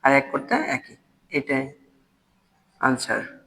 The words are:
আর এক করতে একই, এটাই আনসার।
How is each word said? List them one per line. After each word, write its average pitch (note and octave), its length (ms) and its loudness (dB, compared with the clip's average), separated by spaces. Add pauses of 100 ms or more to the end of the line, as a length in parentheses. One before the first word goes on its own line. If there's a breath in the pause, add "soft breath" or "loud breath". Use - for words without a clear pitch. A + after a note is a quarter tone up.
আর C3+ 80 6
এক C#3 200 4
করতে C3+ 240 -2
একই, C4 400 -4 (340)
এটাই C3+ 440 -2 (1040)
আনসার। A#2+ 680 -2